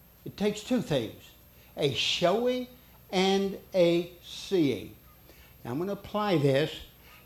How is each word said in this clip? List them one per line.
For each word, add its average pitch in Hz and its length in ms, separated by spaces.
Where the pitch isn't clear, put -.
It - 120
takes 202 260
two 247 200
things, 117 400
a 139 180
showing 240 720
and 190 460
a 170 360
seeing. 139 720
Now, 120 60
I'm 127 80
gonna 185 140
apply 202 460
this, 139 340